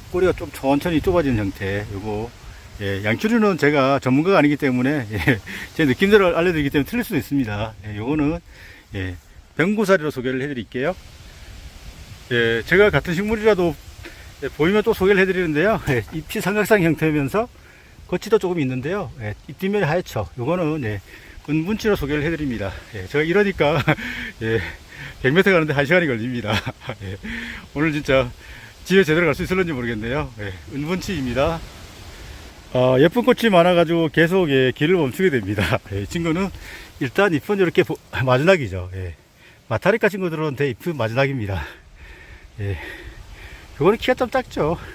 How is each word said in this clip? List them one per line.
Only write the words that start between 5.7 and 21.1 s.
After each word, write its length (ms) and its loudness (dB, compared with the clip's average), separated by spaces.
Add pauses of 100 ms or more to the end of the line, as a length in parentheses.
제 100 2
느낌대로 520 4
알려드리기 340 2
때문에 180 0
틀릴 160 -4
수도 120 -4
있습니다. 580 -2 (120)
예, 100 -8
요거는, 420 0 (580)
예, 200 -6 (400)
뱅고사리로 540 2
소개를 320 -4
해드릴게요. 540 -6 (1400)
예, 340 2
제가 240 6
같은 240 0
식물이라도, 640 0 (640)
예, 60 -6
보이면 340 2
또 120 2
소개를 280 4
해드리는데요. 580 2 (100)
예, 220 0
잎이 300 -8
삼각상 400 2
형태면서 640 0 (600)
거치도 320 0
조금 200 -2
있는데요. 600 -4
예, 140 -6 (120)
잎 140 -16
뒷면이 240 0
하얗죠. 520 -2
요거는, 480 -2
예, 160 -4 (480)